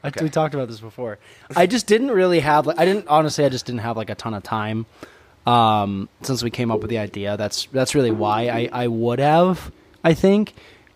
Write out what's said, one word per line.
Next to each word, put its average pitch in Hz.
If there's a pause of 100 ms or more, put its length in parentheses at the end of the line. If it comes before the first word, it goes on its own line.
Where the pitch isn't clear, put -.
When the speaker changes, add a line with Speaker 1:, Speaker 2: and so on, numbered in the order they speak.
Speaker 1:
I, 143
Speaker 2:
okay. 131
Speaker 1:
we 151
talked 156
about 135
this 113
before. 113 (380)
I 175
just 226
didn't 240
really 180
have, 147
like, 160
I 170
didn't, 196
honestly, 151
I 135
just 127
didn't 123
have, 113
like, 110
a 104
ton 113
of 101
time, 110 (600)
um, 107 (120)
since 123
we 117
came 123
up 107
with 110
the 117
idea. 101
That's, 104
that's 131
really 123
why 107
I, 117
I 123
would 120
have, 170 (320)
I 165
think. 196 (420)